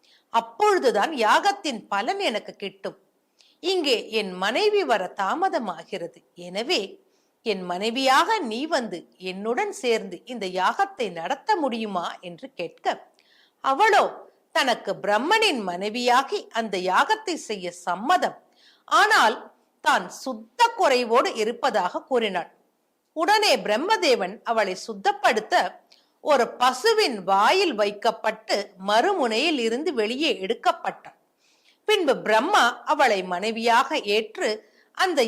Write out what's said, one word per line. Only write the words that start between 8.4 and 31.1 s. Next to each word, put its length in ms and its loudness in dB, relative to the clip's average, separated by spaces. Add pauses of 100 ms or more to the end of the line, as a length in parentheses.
நீ 240 -6
வந்து 340 -4 (240)
என்னுடன் 500 -4
சேர்ந்து 520 -2
இந்த 260 -10
யாகத்தை 600 -2
நடத்த 440 -4
முடியுமா?" 520 -4 (140)
என்று 320 -16
கேட்க, 420 -4 (680)
அவளோ 400 4 (480)
தனக்கு 440 -2
பிரம்மனின் 680 0
மனைவியாகி 800 -2 (100)
அந்த 320 -4
யாகத்தை 560 0
செய்ய 380 -8
சம்மதம், 600 -2 (500)
ஆனால் 500 4 (480)
தான் 200 2 (100)
சுத்த 580 -2
குறைவோடு 600 2
இருப்பதாக 680 -2
கூறினாள். 480 -2 (640)
உடனே 420 4
பிரம்மதேவன் 840 0
அவளை 340 0
சுத்தப்படுத்த 800 0 (680)
ஒரு 220 4 (100)
பசுவின் 680 2
வாயில் 520 4
வைக்கப்பட்டு 800 -2 (280)
மறுமுனையில் 760 2
இருந்து 340 0
வெளியே 460 -2
எடுக்கப்பட்டாள். 800 -4 (720)